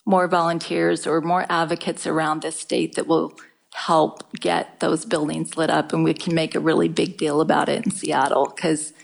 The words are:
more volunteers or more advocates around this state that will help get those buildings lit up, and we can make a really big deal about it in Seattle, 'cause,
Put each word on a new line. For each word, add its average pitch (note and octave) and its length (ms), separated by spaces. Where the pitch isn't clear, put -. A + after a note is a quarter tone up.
more F#3 220
volunteers E3+ 800
or D#3+ 140
more F3 280
advocates E3+ 560
around D#3 360
this D#3+ 180
state - 360
that - 120
will D#3+ 300
help - 680
get E3+ 420
those E3 240
buildings D#3+ 500
lit D#3+ 140
up, D#3 240
and D#3+ 100
we D#3+ 100
can E3 220
make D#3+ 200
a - 40
really D#3+ 300
big E3+ 280
deal D3+ 220
about D3+ 300
it - 160
in - 60
Seattle, C#3 560
'cause, - 440